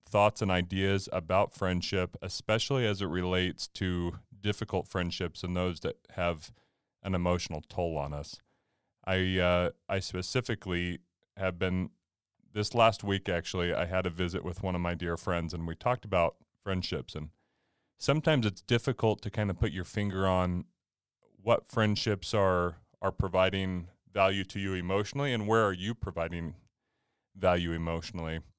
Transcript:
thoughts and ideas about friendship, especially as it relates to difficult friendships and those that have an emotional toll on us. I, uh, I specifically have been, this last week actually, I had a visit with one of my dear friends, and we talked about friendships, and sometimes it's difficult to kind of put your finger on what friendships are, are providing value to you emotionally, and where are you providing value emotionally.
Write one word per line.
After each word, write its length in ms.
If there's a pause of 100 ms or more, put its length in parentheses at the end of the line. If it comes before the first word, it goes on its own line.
thoughts 320
and 80
ideas 600
about 420
friendship, 680
especially 640
as 160
it 60
relates 600
to 460 (260)
difficult 480
friendships 560
and 100
those 280
that 160 (140)
have 420 (500)
an 100
emotional 540
toll 300
on 160
us. 260 (640)
I, 340
uh, 340 (180)
I 100
specifically 1000 (360)
have 240
been, 300 (640)
this 200
last 300
week 240
actually, 460
I 100
had 220
a 40
visit 360
with 180
one 120
of 60
my 120
dear 240
friends, 360
and 140
we 80
talked 300
about 320 (260)
friendships, 500
and 180 (680)
sometimes 480
it's 160
difficult 640
to 60
kind 200
of 100
put 140
your 100
finger 420
on 380 (720)
what 320
friendships 680
are, 440 (240)
are 100
providing 800 (240)
value 320
to 140
you 140
emotionally, 600
and 140
where 180
are 80
you 200
providing 640 (800)
value 380
emotionally. 680 (200)